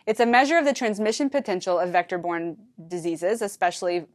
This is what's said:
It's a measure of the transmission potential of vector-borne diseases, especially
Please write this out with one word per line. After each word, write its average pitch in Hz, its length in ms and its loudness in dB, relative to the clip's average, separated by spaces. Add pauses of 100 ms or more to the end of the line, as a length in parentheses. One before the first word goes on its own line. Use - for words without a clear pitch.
It's 220 140 0
a 240 60 4
measure 262 300 6
of 320 80 4
the 277 80 4
transmission 220 560 -2
potential 185 520 -2
of 180 100 0
vector-borne 170 680 -2 (280)
diseases, 175 560 -2
especially 180 720 -2